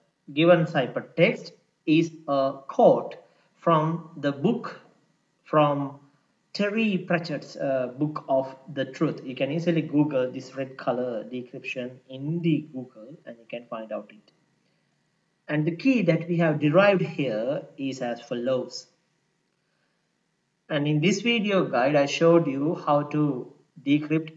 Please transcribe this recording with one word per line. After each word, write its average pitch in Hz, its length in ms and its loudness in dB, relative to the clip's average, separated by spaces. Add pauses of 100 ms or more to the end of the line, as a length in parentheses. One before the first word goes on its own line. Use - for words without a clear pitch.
(340)
given 165 320 6
ciphertext - 840 0 (340)
is 165 260 4 (160)
a 135 400 0
quote 139 480 4 (400)
from 165 640 0
the 143 140 -2
book 147 480 -2 (640)
from 143 560 0 (540)
Terry 202 440 0 (100)
Pratchett's, 160 480 -4
uh, 131 420 -2
Book 151 320 -4
of 135 260 0 (160)
the 139 140 -4
Truth. - 380 -4
You 127 120 -10
can 139 160 -2
easily 165 300 0
Google 143 500 0
this 127 240 -12
red 135 220 -8
color 120 460 -4
decryption 123 680 -10 (160)
in 143 340 -6
the 160 300 0
Google 123 540 -14
and 117 120 -16
you 117 120 -20
can 120 180 -12
find 110 240 -12
out 104 200 -10
it. 107 200 -20 (1160)
And 151 180 0
the 165 100 -2
key 254 280 2
that 165 240 2
we 175 100 -2
have 156 220 2
derived 175 420 4
here 131 640 -4 (140)
is 135 240 -6
as 120 200 -6
follows. 123 640 -4 (1800)
And 147 180 0
in 151 140 2
this 202 200 2
video 208 440 2
guide, 131 300 0
I 139 100 4
showed 165 420 4
you 139 280 -2
how 147 280 0
to 147 480 -2 (320)
decrypt 151 540 0